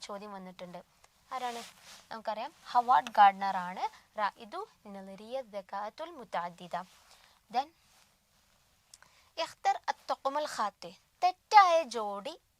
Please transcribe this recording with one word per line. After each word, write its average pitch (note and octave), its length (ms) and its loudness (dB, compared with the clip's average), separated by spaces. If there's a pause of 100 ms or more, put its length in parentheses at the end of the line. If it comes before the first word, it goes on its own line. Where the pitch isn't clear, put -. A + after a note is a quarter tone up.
ചോദ്യം G#3 300 -12
വന്നിട്ടുണ്ട്. F#3 520 -16 (480)
ആരാണ്? A#3+ 300 -6 (500)
നമുക്കറിയാം A3 420 -8 (100)
ഹവാർഡ് B3 540 4
ഗാർഡനർ G3 380 8
ആണ് F#3 280 -6 (340)
റായിദു A#3 500 -6 (180)
നളരിയ G3+ 540 -12
ദക്കാഅത്തുൽ G#3 720 -12
മുതഅദ്ദിദ. F3+ 640 -10 (800)
Then C4+ 140 -2 (1700)
ഇഖ്തർ E4+ 500 -2
അത്തുഖ്മുൽ C#4 680 -4
ഖാത്തി, G3 400 -6 (280)
തെറ്റായ F4+ 580 6
ജോഡി G#3+ 580 -6 (200)